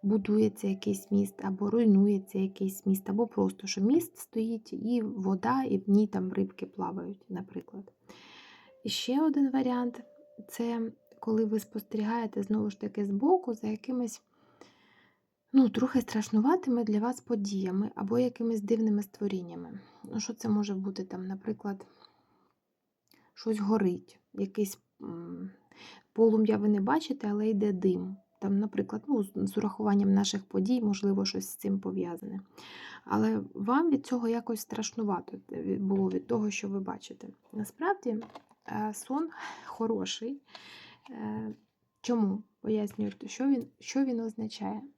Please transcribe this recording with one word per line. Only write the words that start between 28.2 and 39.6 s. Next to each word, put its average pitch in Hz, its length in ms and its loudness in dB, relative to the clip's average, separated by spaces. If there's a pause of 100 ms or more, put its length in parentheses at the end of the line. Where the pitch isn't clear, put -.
Там, 202 180 2
наприклад, 208 480 -2
ну, 254 160 2
з, 196 120 -6
з 196 220 -2
урахуванням 202 560 2
наших 196 320 2
подій, 214 360 0
можливо, 196 440 2
щось 196 240 -4
з - 60 -12
цим 196 240 -2
пов'язане. 190 600 -6 (640)
Але 220 360 0 (120)
вам 262 360 2
від 277 160 2
цього 240 220 -2
якось 233 320 -2
страшнувато 208 800 -6
те-, - 260 -10
ві-, 190 160 -2
було 196 300 2
від 185 180 -4
того, 214 240 0
що 202 180 -6
ви 196 100 -4
бачите. - 480 -10 (260)
Насправді, 254 640 -2 (500)
е, 214 260 -4
сон 302 360 -4 (360)